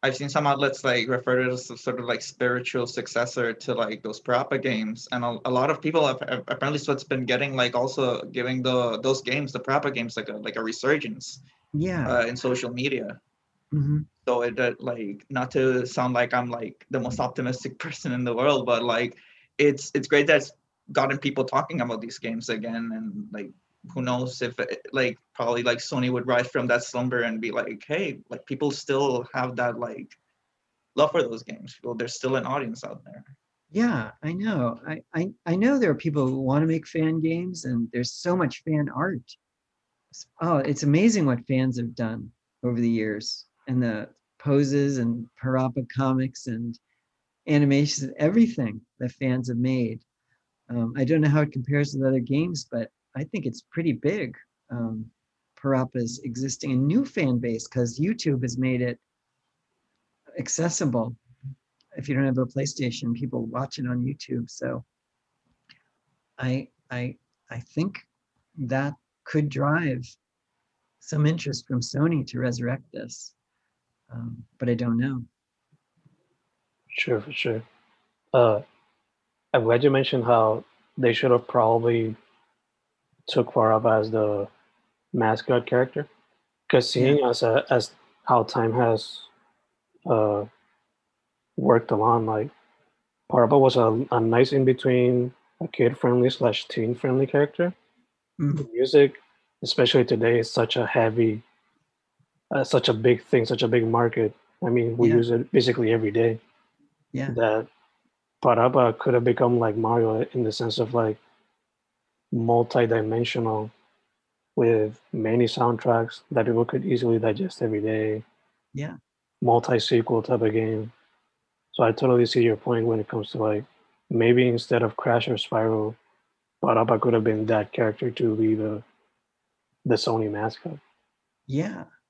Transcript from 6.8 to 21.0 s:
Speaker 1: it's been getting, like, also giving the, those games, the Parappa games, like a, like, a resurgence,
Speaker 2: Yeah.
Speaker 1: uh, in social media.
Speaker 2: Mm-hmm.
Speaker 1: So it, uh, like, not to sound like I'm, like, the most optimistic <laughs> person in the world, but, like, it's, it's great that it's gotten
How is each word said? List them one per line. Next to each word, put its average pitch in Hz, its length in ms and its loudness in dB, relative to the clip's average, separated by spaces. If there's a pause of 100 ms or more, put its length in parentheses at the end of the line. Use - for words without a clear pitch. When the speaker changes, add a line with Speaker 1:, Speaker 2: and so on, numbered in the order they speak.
Speaker 1:
it's 135 120 -4
been 131 200 -4
getting, 131 320 -2
like, 123 180 0
also 127 480 -2 (160)
giving 127 240 -4
the, 123 380 0
those 131 220 0
games, 135 300 -4
the 123 80 -6
Parappa 143 320 0
games, 117 240 -6
like 110 120 -8
a, 107 80 -8 (100)
like, 110 100 -8
a 113 60 -4
resurgence, 123 800 -4 (300)
Speaker 2:
Yeah. 160 380 -2
Speaker 1:
uh, 120 160 2
in 120 100 -6
social 123 340 -4
media. 123 500 -6 (540)
Speaker 2:
Mm-hmm. 147 240 0 (300)
Speaker 1:
So 120 140 0
it, 120 160 -4
uh, 120 200 0
like, 113 500 -8
not 127 240 -4
to 131 340 2
sound 127 280 -2
like 120 180 0
I'm, 123 180 -2
like, 117 400 -10
the 127 100 -2
most 117 200 -6
optimistic 127 580 -4
<laughs> - 60 -10
person 151 280 -8
in 123 120 -2
the 120 100 -2
world, 131 320 2
but, 117 160 2
like, 120 340 -2 (420)
it's, 143 360 2
it's 135 140 -2
great 147 200 4
that 156 100 8
it's - 140 -4 (400)
gotten 139 260 0